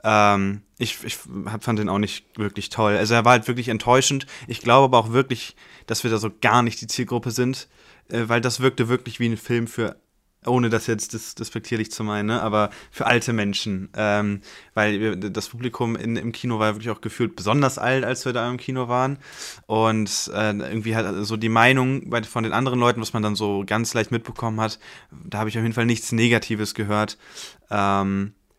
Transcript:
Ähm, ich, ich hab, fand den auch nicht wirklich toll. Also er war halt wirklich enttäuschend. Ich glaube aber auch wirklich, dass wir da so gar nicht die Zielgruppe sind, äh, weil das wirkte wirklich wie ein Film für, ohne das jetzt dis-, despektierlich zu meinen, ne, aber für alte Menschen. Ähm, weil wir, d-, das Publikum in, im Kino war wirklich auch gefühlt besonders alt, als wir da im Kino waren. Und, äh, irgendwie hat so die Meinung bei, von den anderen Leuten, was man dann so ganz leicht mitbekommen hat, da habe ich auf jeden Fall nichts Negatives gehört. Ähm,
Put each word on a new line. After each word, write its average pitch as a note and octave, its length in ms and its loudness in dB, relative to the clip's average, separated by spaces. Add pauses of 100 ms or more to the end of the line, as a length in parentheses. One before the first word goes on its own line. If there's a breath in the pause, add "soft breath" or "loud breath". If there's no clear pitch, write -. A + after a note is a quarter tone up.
Ähm, G2+ 560 4 (160)
ich, - 260 -4
ich - 160 -10 (280)
hab, G#2+ 180 -8
fand A2+ 140 0
den G#2+ 100 0
auch F#2+ 80 0
nicht - 420 -4
wirklich G#2 300 -6
toll. G#2 260 2
Also G#2+ 200 2
er A#2 100 4
war A#2+ 80 8
halt A#2 160 4
wirklich B2 200 -4
enttäuschend. B2+ 580 2 (220 loud breath)
Ich - 120 -8
glaube C3 240 8
aber B2+ 140 6
auch A2+ 140 2
wirklich, C3 440 -2 (300 loud breath)
dass - 180 -4
wir A#2 60 0
da A2 80 2
so G#2+ 120 -2 (120)
gar A#2+ 200 6
nicht A2+ 200 -2
die A2 60 -12
Zielgruppe A#2+ 420 -2
sind, B2 380 -2 (400 soft breath)
äh, A#2 180 -2
weil A#2 160 2
das B2 180 -2
wirkte B2+ 280 2
wirklich A#2+ 300 -2
wie A#2 120 0
ein A2 80 -4
Film A#2 280 0
für, - 300 -4 (480)
ohne A#2+ 260 2
das A2 160 0
jetzt A2 260 -4
dis-, - 220 -12
despektierlich A2 560 -6
zu - 140 -8
meinen, G#2 220 -2
ne, A#2 140 0
aber G#2 300 2 (220 loud breath)
für - 140 -4
alte A#2+ 260 2
Menschen. G2+ 640 -4
Ähm, G#2 460 -2 (320 loud breath)
weil G#2 260 0
wir, G#2+ 160 -2
d-, G2 140 -6
das G2 180 -6
Publikum A#2 480 -4
in, A#2 180 -4
im A2+ 160 -4
Kino A2+ 300 -4
war G#2+ 160 2
wirklich A2+ 140 -8
auch G#2 100 -8
gefühlt A2+ 340 -4
besonders B2 440 0
alt, B2+ 260 0
als B2 200 -4
wir B2+ 80 -2
da A#2+ 160 -2
im B2+ 80 -6
Kino C3 300 -6
waren. C3 320 -2 (480 loud breath)
Und, A2 640 0
äh, G#2+ 180 0
irgendwie G#2 440 -4
hat G#2 180 -2 (140)
so A2+ 100 -4
die A2 120 -2
Meinung C3 600 4
bei, A#2 120 0
von A2+ 220 -4
den A2+ 80 -2
anderen B2 260 0
Leuten, A#2+ 220 4
was G#2+ 120 -6
man G#2+ 120 0
dann G#2 100 0
so G2+ 320 -2
ganz A2+ 260 0
leicht A2+ 200 0
mitbekommen A2+ 480 -4
hat, A2 180 -2 (320 loud breath)
da F#2 280 -10
habe G#2+ 120 -2
ich A2+ 80 -4
auf A2+ 40 0
jeden A2+ 120 0
Fall A#2 120 2
nichts A#2 260 0
Negatives A2+ 600 2
gehört. G#2 440 -2 (500 loud breath)
Ähm, G2 640 0 (260)